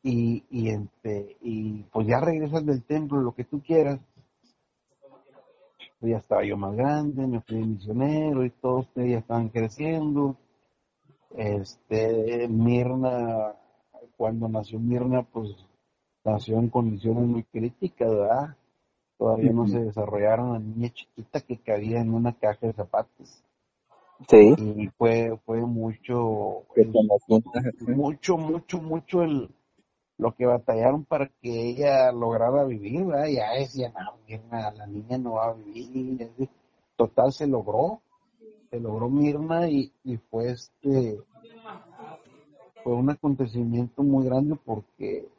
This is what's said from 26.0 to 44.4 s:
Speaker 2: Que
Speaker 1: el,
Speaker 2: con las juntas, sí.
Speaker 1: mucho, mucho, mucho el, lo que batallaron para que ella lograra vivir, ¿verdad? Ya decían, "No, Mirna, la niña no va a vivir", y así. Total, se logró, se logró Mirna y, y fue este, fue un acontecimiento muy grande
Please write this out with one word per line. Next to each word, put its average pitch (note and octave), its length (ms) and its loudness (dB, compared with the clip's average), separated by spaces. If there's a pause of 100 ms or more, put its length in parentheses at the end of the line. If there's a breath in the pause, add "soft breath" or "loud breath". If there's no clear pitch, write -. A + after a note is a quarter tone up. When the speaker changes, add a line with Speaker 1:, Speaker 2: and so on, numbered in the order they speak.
Speaker 2:
Que A2+ 80 8
Speaker 1:
el, A2 100 4
Speaker 2:
con A2 160 6
las G#2 160 4
juntas, A2+ 400 2 (140)
sí. A#2+ 120 -6
Speaker 1:
mucho, C#3+ 460 0
mucho, E3 440 -4
mucho D#3+ 420 -2
el, C#3+ 280 -2 (680)
lo A2+ 200 -2
que B2 100 0
batallaron B2 580 2
para C#3 240 -2 (140)
que A#2+ 280 -4
ella C3 420 2
lograra A#2+ 520 2
vivir, A#2+ 400 -4
¿verdad? D3+ 220 0
Ya A#2 320 -2
decían, C3 340 -6
"No, - 240 -14 (120)
Mirna, A2 420 -8
la G#2 160 -18
niña G#2+ 320 -8
no B2 140 -6
va A2 160 0
a A2+ 60 -4
vivir", B2 680 -10
y - 20 -8
así. A#2 260 -8 (460)
Total, A#2 380 2
se D3+ 160 -4
logró, B2 520 -2 (720)
se A#2+ 80 -8
logró A#2 320 -4
Mirna D3+ 580 0
y, C#3 240 0 (120)
y B2+ 120 -6
fue A2+ 360 -4
este, A#2+ 640 -2 (1700)
fue A#2+ 100 -2
un B2+ 160 0
acontecimiento B2 920 -2
muy C3+ 220 4
grande C#3 380 0